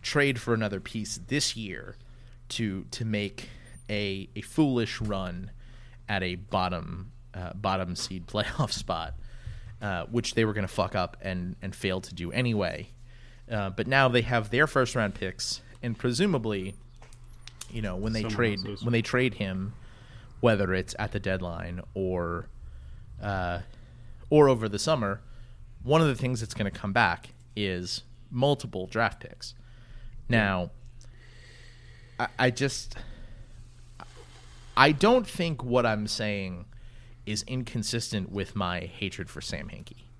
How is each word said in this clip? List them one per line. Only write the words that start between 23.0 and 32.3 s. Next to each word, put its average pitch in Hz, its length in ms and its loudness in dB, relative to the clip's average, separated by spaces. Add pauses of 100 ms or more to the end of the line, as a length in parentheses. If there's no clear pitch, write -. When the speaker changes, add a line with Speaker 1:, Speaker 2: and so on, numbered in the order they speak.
Speaker 1:
uh, 90 380 0 (680)
or 151 200 10
over 113 200 4
the 104 100 -2
summer, 110 420 2 (640)
one 151 180 6
of 160 80 8
the 131 80 4
things 127 240 0
that's 113 140 -6
gonna 101 160 0
come 98 220 -4
back 95 360 4 (280)
is 92 460 -2 (280)
multiple 123 560 2
draft 110 340 2
picks. - 340 -14 (760)
Speaker 2:
Yeah. 120 100 6
Speaker 1:
Now, 95 320 4 (1500)
I, 123 80 2 (100)